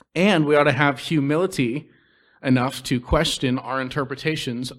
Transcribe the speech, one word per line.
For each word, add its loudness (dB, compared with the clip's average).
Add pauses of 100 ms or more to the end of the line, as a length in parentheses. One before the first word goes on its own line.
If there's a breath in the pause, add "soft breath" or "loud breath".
(140)
and 4
we 4
ought 6
to 4
have 2
humility -2 (520 soft breath)
enough 0
to -2
question 0
our -4
interpretations -6